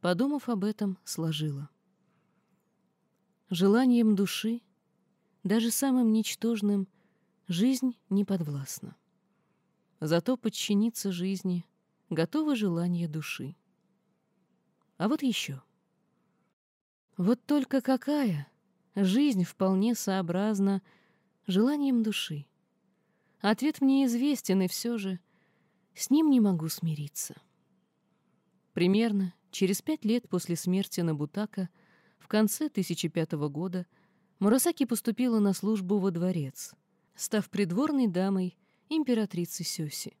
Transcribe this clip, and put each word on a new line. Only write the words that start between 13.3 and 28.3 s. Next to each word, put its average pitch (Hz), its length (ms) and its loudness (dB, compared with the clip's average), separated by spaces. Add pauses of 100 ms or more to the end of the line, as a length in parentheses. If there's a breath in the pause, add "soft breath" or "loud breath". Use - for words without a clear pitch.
А 180 100 0
вот 294 160 0
ещё. 151 380 -2 (1500)
Вот 208 300 2
только 269 360 2
какая 254 680 0 (480)
жизнь 202 500 2
вполне 190 500 0
сообразна 196 840 0 (640 soft breath)
желанием 247 580 2
души? 160 420 -6 (960)
Ответ 240 400 0
мне 269 260 4
известен, 240 580 0
и 185 40 0
всё 233 300 -4
же 190 220 -6 (720)
с - 160 -8
ним 311 200 6
не 262 120 8
могу 180 260 2
смириться. 151 680 -6 (1400)